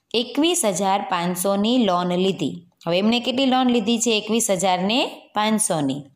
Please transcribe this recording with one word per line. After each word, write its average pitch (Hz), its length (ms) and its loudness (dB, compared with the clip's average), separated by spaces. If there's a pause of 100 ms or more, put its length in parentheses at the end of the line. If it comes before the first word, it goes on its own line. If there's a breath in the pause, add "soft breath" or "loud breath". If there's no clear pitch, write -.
(140)
એકવીસ 285 520 0
હજાર 196 440 0
પાંચસોની 196 760 0
લોન 175 300 0
લીધી. 180 400 -2 (320)
હવે 170 100 2
એમણે 220 220 2
કેટલી 247 260 0
લોન 254 240 2
લીધી 233 280 2
છે? 226 200 0
એકવીસ 214 320 -2
હજાર 185 320 2
ને 214 180 0 (360)
પાંચસોની. 175 680 0 (140)